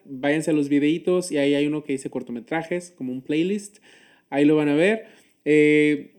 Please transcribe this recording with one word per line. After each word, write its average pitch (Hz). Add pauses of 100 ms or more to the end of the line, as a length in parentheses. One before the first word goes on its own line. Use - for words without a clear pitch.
váyanse 143
a 156
los 143
videitos 165
y 147
ahí 143
hay 143
uno 147
que 143
dice 135
cortometrajes, 156
como 127
un 131
playlist, 180 (520)
ahí 143
lo 151
van 151
a 143
ver. 208 (380)
Eh, 151